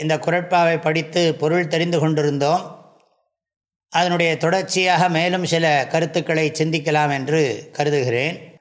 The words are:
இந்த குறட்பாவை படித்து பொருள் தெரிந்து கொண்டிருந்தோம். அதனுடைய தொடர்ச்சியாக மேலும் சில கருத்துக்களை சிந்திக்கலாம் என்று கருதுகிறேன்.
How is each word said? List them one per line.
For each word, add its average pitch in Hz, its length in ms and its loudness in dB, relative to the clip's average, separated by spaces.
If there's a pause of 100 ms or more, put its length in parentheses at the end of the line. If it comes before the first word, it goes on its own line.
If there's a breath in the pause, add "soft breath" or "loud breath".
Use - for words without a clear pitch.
இந்த 156 160 0
குறட்பாவை 165 640 0
படித்து 160 540 0
பொருள் 165 320 0
தெரிந்து 165 320 0
கொண்டிருந்தோம். 151 960 -2 (920)
அதனுடைய 175 480 2
தொடர்ச்சியாக 185 720 2
மேலும் 175 360 0
சில 160 460 2
கருத்துக்களை 160 600 0
சிந்திக்கலாம் 151 640 0
என்று 135 600 -2
கருதுகிறேன். 143 880 -2